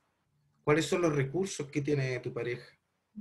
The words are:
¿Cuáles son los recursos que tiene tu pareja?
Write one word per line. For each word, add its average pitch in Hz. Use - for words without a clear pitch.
¿Cuáles 151
son 180
los 165
recursos 147
que 151
tiene 135
tu 127
pareja? 120